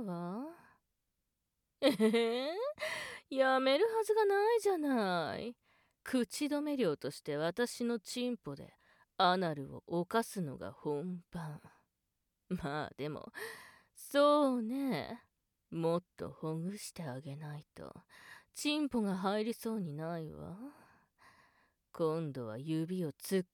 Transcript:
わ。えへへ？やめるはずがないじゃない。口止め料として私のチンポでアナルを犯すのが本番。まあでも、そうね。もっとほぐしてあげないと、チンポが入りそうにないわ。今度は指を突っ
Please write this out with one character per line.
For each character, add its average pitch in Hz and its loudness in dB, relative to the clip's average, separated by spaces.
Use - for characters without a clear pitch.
わ。 185 -6
え 277 6
へ 233 2
へ？ - -4
や 262 4
め 269 6
る 381 4
は 453 2
ず 427 2
が 440 6
な 392 6
い 427 2
じ 403 2
ゃ 359 2
な 190 2
い。 240 -8
口 262 0
止 285 0
め 294 -2
料 175 2
と 135 -6
し - -10
て 147 -4
私 175 -2
の 233 0
チ 247 -4
ン 240 -4
ポ 139 -10
で - -16
ア 185 8
ナ 170 2
ル 143 -8
を - -12
犯 175 2
す - -6
の 139 -4
が 95 -8
本 165 -4
番。 156 -10
ま 151 -4
あ - -16
で 143 -4
も、 - -8
そ 285 4
う 240 0
ね。 240 -2
も 165 2
っ 175 -4
と 165 -8
ほ 160 -6
ぐ 180 -4
し - -12
て 170 -10
あ 131 -6
げ 143 -10
な 147 -10
い 147 -14
と、 - -12
チ 294 0
ン 302 0
ポ 240 0
が 196 0
入 202 0
り 226 -2
そ 220 -6
う 214 -2
に 160 -4
な 160 -6
い 156 -8
わ。 151 -10
今 160 0
度 127 -6
は 110 -6
指 160 -2
を 143 -4
突 190 0
っ - -18